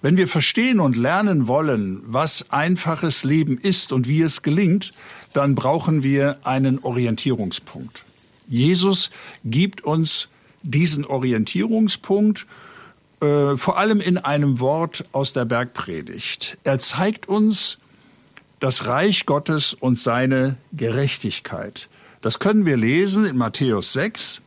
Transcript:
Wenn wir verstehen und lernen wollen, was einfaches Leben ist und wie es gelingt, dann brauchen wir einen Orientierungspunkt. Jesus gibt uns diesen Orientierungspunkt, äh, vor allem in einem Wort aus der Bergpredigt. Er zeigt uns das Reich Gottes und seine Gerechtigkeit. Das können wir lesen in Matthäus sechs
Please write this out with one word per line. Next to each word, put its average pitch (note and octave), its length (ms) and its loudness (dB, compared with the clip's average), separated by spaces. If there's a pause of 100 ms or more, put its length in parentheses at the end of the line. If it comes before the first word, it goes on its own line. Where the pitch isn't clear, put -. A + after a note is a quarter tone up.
Wenn D#3+ 140 4
wir F#3 100 4
verstehen A3+ 540 2
und C3 160 2
lernen D#3 500 2
wollen, A2+ 580 0
was C3 460 -2
einfaches E3 720 -2
Leben D3 340 2
ist - 360 -2
und B2+ 120 0
wie D3+ 160 0
es D#3+ 200 0
gelingt, F#3 520 0 (380)
dann C#3 240 2
brauchen D3+ 480 0
wir C#3 400 2
einen C3 360 0
Orientierungspunkt. A2+ 1200 -4 (420)
Jesus F3 680 2 (340)
gibt D3 400 0
uns D#3+ 420 0 (340)
diesen D3 440 0
Orientierungspunkt, G3 1400 0 (760)
äh, C#3+ 340 2
vor - 220 -2
allem G#3 240 2
in F3+ 160 2
einem C#3+ 420 0
Wort D#3+ 540 -2
aus C3+ 180 0
der B2 140 -2
Bergpredigt. - 1200 -6
Er C3+ 140 0
zeigt F#3+ 500 -2
uns G#3+ 480 2 (840)
das - 260 -2
Reich D#3 400 0
Gottes D3 480 0
und B2+ 240 0
seine C3 600 0 (160)
Gerechtigkeit. B2 1120 -6 (340)
Das - 180 -2
können G#3+ 260 4
wir D3+ 100 4
lesen F#3 500 2
in C#3 120 -2
Matthäus A2+ 560 0
sechs - 540 -4